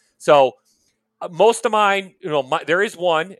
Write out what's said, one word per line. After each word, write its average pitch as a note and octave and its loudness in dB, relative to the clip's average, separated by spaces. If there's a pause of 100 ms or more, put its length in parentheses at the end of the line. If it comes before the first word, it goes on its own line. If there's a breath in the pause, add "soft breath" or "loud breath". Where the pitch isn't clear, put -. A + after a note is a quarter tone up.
(200)
So, C#3 4 (680)
uh, E3+ -10
most G#3+ 2
of A#3 -2
mine, G3 -2
you F#3+ -12
know, D3 -2
my, C#3+ -4
there E3 -2
is G#3+ -6
one, E3+ -4